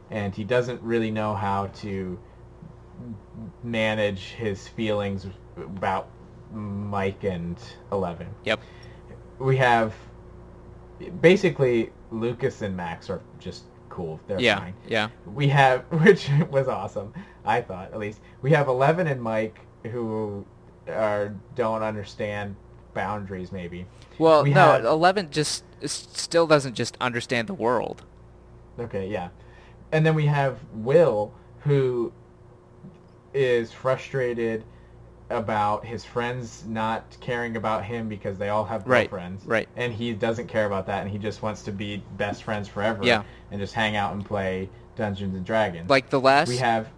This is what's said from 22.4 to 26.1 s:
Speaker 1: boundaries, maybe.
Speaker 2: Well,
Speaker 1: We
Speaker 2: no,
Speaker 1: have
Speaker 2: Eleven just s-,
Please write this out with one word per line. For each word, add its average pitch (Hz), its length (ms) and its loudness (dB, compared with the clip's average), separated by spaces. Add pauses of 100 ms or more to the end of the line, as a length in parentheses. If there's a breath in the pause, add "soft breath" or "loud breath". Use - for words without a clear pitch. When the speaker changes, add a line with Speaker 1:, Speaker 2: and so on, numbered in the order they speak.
Speaker 1:
boundaries, 95 580 -6
maybe. 90 340 -10 (320 loud breath)
Speaker 2:
Well, 156 260 6
Speaker 1:
We 143 80 4
Speaker 2:
no, 185 80 8 (120)
Speaker 1:
have 131 140 4
Speaker 2:
Eleven 170 440 4
just 147 340 -2 (200)
s-, - 300 -8